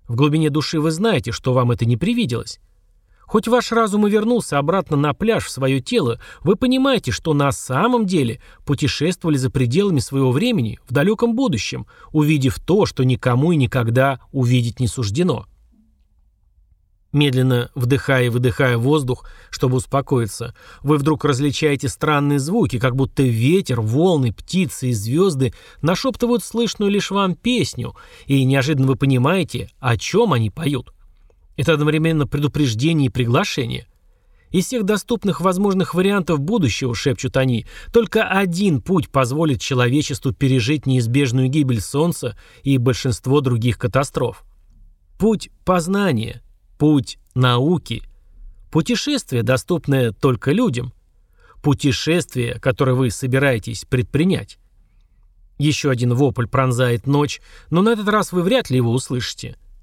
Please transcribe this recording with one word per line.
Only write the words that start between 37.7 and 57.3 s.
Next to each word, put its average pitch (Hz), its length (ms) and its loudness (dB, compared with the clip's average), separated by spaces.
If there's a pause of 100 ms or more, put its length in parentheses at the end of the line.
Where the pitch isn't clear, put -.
только 226 300 2
один 185 580 0
путь 175 300 -2
позволит 139 500 0
человечеству 131 720 -2
пережить 131 540 0
неизбежную 131 600 0
гибель 131 320 0
Солнца 143 580 -4 (240)
и 139 160 2
большинство 127 600 0
других 120 380 0
катастроф. - 640 -4 (720)
Путь 214 320 0 (140)
познания, 175 760 0 (380)
путь 147 400 2 (160)
науки, 127 720 0 (640)
путешествие, 202 720 -2
доступное 131 680 0
только 131 400 0
людям, 135 420 -2 (680)
путешествие, 143 960 0
которое 131 360 0
вы 127 160 2
собираетесь 123 720 -2
предпринять. 147 760 -2 (1000)
Еще 143 320 0
один 123 240 0
вопль 123 320 0
пронзает 123 600 0
ночь, 143 360 0 (260)